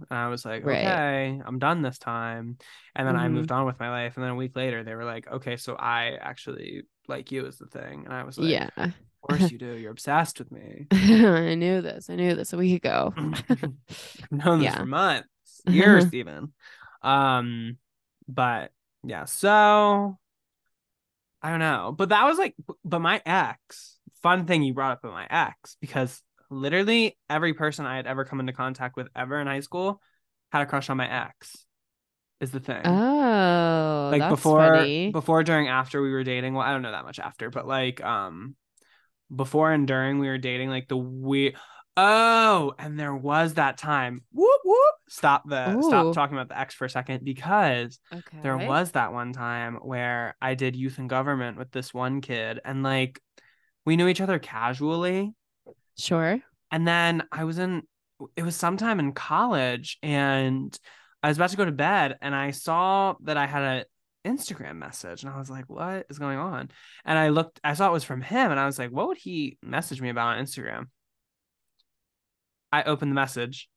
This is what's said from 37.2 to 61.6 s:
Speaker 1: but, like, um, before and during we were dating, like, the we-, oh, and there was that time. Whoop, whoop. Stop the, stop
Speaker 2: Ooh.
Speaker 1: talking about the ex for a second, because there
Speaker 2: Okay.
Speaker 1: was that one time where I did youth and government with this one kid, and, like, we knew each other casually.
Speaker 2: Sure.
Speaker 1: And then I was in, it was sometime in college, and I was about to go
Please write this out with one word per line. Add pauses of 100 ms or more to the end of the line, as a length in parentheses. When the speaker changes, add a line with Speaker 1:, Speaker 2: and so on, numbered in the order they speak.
Speaker 1:
but,
like,
um, (800)
before
and
during
we
were
dating,
like,
the
we-, (420)
oh,
and
there
was
that
time.
Whoop,
whoop. (320)
Stop
the,
stop
Speaker 2:
Ooh.
Speaker 1:
talking
about
the
ex
for
a
second,
because (420)
there
Speaker 2:
Okay.
Speaker 1:
was
that
one
time
where
I
did
youth
and
government
with
this
one
kid,
and,
like, (640)
we
knew
each
other
casually. (640)
Speaker 2:
Sure. (320)
Speaker 1:
And
then
I
was
in, (540)
it
was
sometime
in
college,
and (440)
I
was
about
to
go